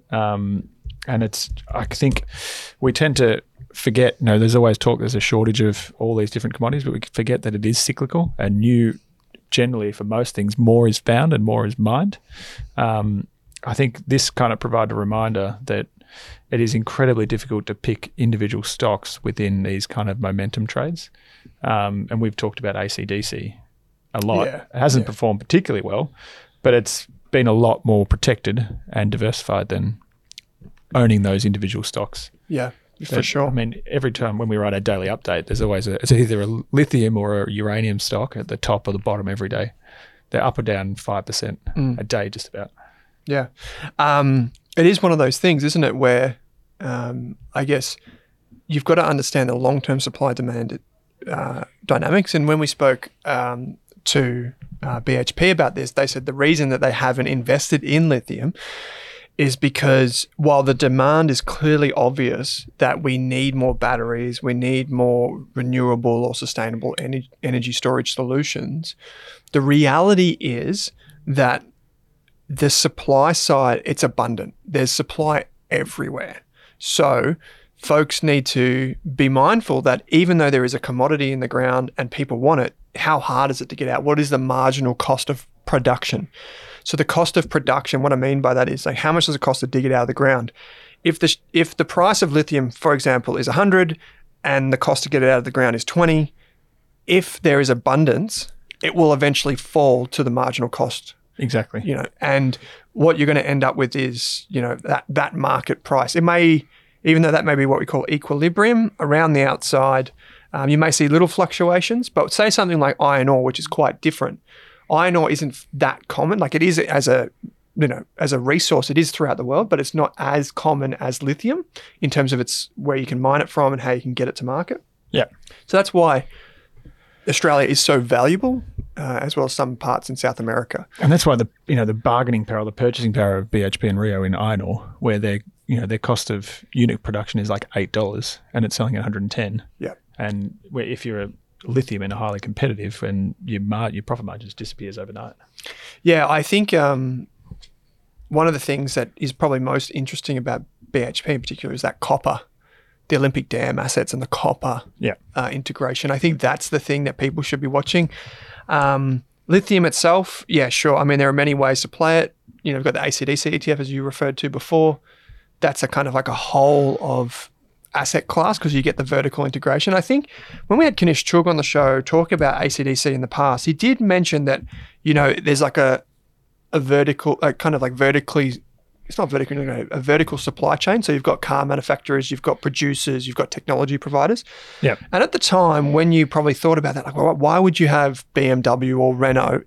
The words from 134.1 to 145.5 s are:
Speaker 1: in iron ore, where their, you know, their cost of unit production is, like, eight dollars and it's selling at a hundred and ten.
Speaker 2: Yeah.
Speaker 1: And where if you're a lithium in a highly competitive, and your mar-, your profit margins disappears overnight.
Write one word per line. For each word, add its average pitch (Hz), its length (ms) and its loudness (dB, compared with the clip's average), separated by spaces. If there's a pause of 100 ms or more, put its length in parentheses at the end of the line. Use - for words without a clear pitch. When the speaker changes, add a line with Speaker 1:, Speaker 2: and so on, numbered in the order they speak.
Speaker 1:
in 95 100 0
iron 104 280 0
ore, 98 380 -6
where 107 200 0
their, 101 220 -2 (260)
you 120 120 0
know, 117 60 -4
their 110 120 -4
cost - 320 -2
of 101 340 -8 (100)
unit 117 300 0
production 107 380 -4
is, 104 80 -4
like, 101 160 -4 (100)
eight 98 160 -4
dollars 107 480 -4 (140)
and 120 100 0
it's 107 140 -4
selling 117 180 -2
at 104 60 -4
a - 20 -6
hundred 104 200 -4
and 101 80 -6
ten. 110 320 -6 (160)
Speaker 2:
Yeah. - 160 -10 (220)
Speaker 1:
And 101 400 -8 (140)
where 120 140 -6
if 117 200 -10
you're 107 160 -6
a 101 80 -8 (340)
lithium 120 380 -4
in 98 100 -6
a 101 40 -8
highly 107 240 -6
competitive, 104 640 -6
and 98 320 -4 (100)
your 104 160 -6
mar-, 107 280 -4
your 104 140 -10
profit 113 220 -8
margins 98 280 -14
disappears - 440 -14
overnight. 107 360 -16 (680)